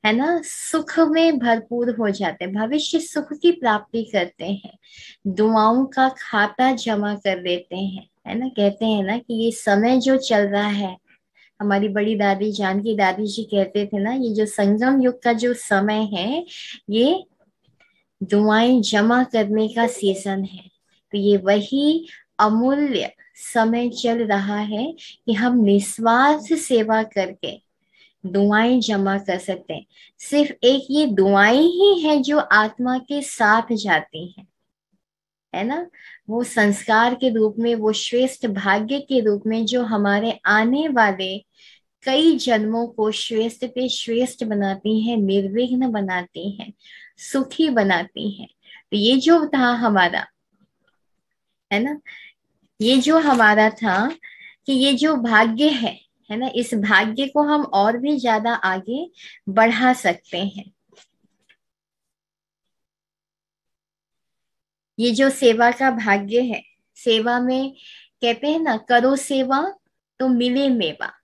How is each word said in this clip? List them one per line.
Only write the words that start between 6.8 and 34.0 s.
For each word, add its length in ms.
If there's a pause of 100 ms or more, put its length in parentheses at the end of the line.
कर 240
देते 380
हैं, 300 (200)
है 120
ना। 80
कहते 380
हैं 180
ना 140
कि 280
ये 60
समय 480
जो 180
चल 300
रहा 200
है, 300 (640)
हमारी 260
बड़ी 280
दादी, 360
जानकी 440
दादी 320
जी 160
कहते 420
थे 140
ना, 140
ये 200
जो 120
संगम 560
युग 220
का 100
जो 200
समय 600
है, 320 (440)
ये 360 (1000)
दुआएं 580
जमा 420
करने 440
का 200
season 560
है। 200 (480)
तो 60
ये 200
वही 680 (320)
अमूल्य 720 (420)
समय 360
चल 280
रहा 420
है 360 (300)
कि 80
हम 300
निस्वार्थ 920
सेवा 480
करके 680 (560)
दुआएं 540
जमा 380
कर 200
सकते 360
हैं। 120 (340)
सिर्फ 320 (120)
एक 260
ये 160
दुआएं 560
ही 400
हैं 200
जो 180
आत्मा 580
के 240
साथ 400 (100)
जाती 640